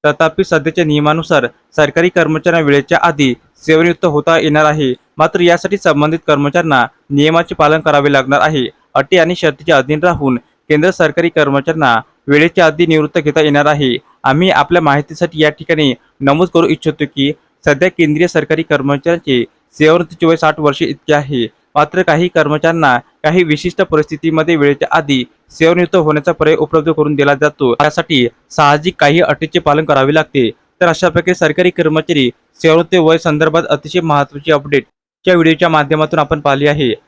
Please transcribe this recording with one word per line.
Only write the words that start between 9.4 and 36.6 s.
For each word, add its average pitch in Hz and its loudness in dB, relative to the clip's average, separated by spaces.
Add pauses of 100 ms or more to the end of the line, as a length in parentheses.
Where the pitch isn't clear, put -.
अधीन 147 -2
राहून 143 0 (320)
केंद्र 151 2
सरकारी 170 -2
कर्मचाऱ्यांना 143 0 (320)
वेळेच्या 160 2
आधी 156 0
निवृत्त 156 0
घेता 151 0
येणार 147 2
आहे. 147 0 (280)
आम्ही 151 2
आपल्या 175 0
माहितीसाठी 151 -2
या 151 2
ठिकाणी 151 -2 (280)
नमूद 147 0
करू 165 2
इच्छितो 151 -4
की 139 -4 (340)
सध्या 151 0
केंद्रीय 156 0
सरकारी 160 -2
कर्मचाऱ्यांचे 143 -2 (320)
सेवानिवृत्तीचे 165 0
वय 165 4
साठ 156 -2
वर्षे 147 -2
इतके - -4
आहे, 139 -2 (280)
मात्र 151 -2
काही 170 0
कर्मचाऱ्यांना 151 0 (260)
काही 170 2
विशिष्ट 165 -4
परिस्थितीमध्ये 160 -2
वेळेच्या 143 0
आधी 143 0 (260)
सेवानिवृत्त 175 0
होण्याचा 156 0
पर्याय 156 2
उपलब्ध 160 -2
करून 151 -2
दिला 143 0
जातो. 143 -2 (120)
यासाठी 147 0 (220)
साहजिक 151 0
काही 151 2
अटीचे 156 -2
पालन 156 0
करावे 139 0
लागते. 147 0 (320)
तर 175 2
अशा 170 0
प्रकारे 175 -2
सरकारी 175 0
कर्मचारी 156 -2 (320)
सेवानिवृत्ती 165 2
वय 165 4
संदर्भात 160 0
अतिशय 147 -4
महत्त्वाची 147 -2
अपडेट 143 0 (400)
या 185 2
व्हिडिओच्या 165 2
माध्यमातून 156 0
आपण 151 -2
पाहिली 143 0